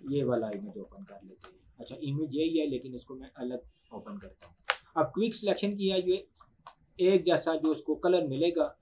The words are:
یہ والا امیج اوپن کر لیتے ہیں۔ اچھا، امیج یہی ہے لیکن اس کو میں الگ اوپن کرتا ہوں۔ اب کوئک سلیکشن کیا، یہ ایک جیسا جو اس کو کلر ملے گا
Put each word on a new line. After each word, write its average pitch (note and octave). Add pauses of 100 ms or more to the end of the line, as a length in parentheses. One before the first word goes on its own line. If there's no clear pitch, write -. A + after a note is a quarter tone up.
یہ C#3+
والا A2+
امیج G2+
اوپن G2
کر G2
لیتے -
ہیں۔ - (240)
اچھا، B2
امیج C#3+
یہی D#3+
ہے D3+
لیکن C3
اس B2
کو C3
میں C3
الگ B2
اوپن -
کرتا -
ہوں۔ - (420)
اب D#3
کوئک A3
سلیکشن G3+
کیا، F#3+ (100)
یہ F#3 (800)
ایک F3+
جیسا F3
جو D#3
اس D3
کو D3+
کلر F3+
ملے C#3+
گا D#3 (120)